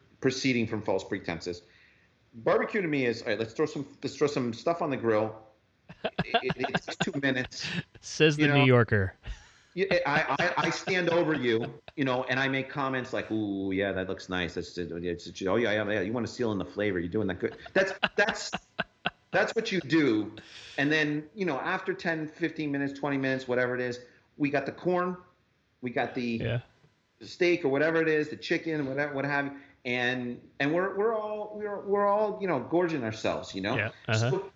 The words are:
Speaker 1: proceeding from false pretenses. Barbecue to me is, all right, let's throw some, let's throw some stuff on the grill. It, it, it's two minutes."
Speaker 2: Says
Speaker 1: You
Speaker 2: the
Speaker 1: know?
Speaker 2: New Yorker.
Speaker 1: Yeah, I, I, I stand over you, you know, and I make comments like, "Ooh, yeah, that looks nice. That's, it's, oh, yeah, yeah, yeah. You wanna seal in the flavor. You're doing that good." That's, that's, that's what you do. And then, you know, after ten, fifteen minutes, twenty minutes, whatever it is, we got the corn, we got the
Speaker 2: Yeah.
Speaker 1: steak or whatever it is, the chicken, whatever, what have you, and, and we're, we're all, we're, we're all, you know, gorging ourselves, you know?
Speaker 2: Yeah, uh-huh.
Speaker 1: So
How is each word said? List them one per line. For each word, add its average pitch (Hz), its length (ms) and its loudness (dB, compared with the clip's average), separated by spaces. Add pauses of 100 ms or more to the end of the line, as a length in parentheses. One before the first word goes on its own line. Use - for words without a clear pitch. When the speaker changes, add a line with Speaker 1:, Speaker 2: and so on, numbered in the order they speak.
(200)
Speaker 1:
proceeding 131 460 2
from 107 160 -4
false 95 200 0
pretenses. 87 600 -6 (720)
Barbecue 196 480 0
to 170 60 -2
me 139 180 2
is, 113 160 0
all - 60 -6
right, 104 100 0
let's 110 140 -4
throw 156 140 2
some, 147 200 -6 (160)
let's 135 140 -6
throw 147 120 4
some 123 240 0
stuff 165 300 -2
on 160 80 -2
the 131 60 0
grill. 110 380 2 (680)
It, - 520 -2
it, 123 140 -2 (160)
it's 175 100 -10
two - 160 -2 (100)
minutes." 127 440 -2 (340)
Speaker 2:
Says 151 380 2
Speaker 1:
You 151 80 6
Speaker 2:
the 147 60 4
Speaker 1:
know? 143 80 6
Speaker 2:
New 131 60 6
Yorker. 110 480 4 (600)
Speaker 1:
Yeah, 185 120 0 (180)
I, 143 340 2
I, 175 140 2 (140)
I 170 40 2
stand 180 380 0
over 165 240 4
you, 120 400 2 (240)
you 143 80 0
know, 127 200 2
and 127 140 0
I 135 100 2
make 135 200 -2
comments 131 460 -2
like, 104 160 -4
"Ooh, 98 420 0
yeah, 98 200 2
that 92 160 -2
looks 92 200 -8
nice. 90 260 -2
That's, 87 220 -8
it's, 85 160 -6 (540)
oh, 92 100 2
yeah, 113 160 2
yeah, 104 180 0
yeah. 107 120 0
You 98 100 -2
wanna 117 140 -2
seal 110 260 -2
in 101 60 -2
the 92 60 -4
flavor. 101 340 -2
You're 87 100 -2
doing 104 200 0
that 101 120 -4
good." - 160 -2 (160)
That's, 190 200 2 (220)
that's, - 360 0 (800)
that's 202 240 2
what 226 180 -2
you 185 80 0
do. 131 500 4 (480)
And 143 140 2
then, 151 320 2 (100)
you 202 120 -4
know, 143 120 0
after 185 360 -2
ten, 160 340 -2
fifteen 156 420 -4
minutes, 139 280 -2
twenty 143 180 0
minutes, 131 320 0
whatever 123 260 2
it 123 60 -2
is, 123 200 -4 (360)
we 147 140 0
got 139 160 0
the - 60 -6
corn, 180 440 0 (640)
we 123 100 -6
got 120 240 -2
the 127 80 -2
Speaker 2:
Yeah. 117 360 -2 (640)
Speaker 1:
steak 175 420 2
or 139 40 2
whatever 156 340 4
it 160 60 2
is, 151 200 2
the 160 80 -10
chicken, 160 500 -2
whatever, 143 280 -2
what 135 100 -2
have 143 220 0
you, 135 60 -6 (340)
and, 123 520 0 (220)
and 143 140 2
we're, 190 220 0
we're 220 180 2
all, 214 400 -6
we're, 208 280 -6
we're 202 240 4
all, 202 360 4
you 190 60 0
know, 147 120 2
gorging 160 440 2
ourselves, 101 500 -2
you 98 60 -4
know? 104 160 0
Speaker 2:
Yeah, 107 120 2 (200)
uh-huh. 117 220 4
Speaker 1:
So - 260 -2